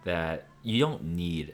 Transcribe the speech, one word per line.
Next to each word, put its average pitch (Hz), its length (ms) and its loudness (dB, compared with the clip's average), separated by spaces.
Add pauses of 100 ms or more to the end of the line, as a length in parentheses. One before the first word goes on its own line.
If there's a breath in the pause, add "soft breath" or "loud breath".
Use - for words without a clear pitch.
that 82 440 -2 (160)
you 113 160 2
don't 147 240 2
need 82 500 -2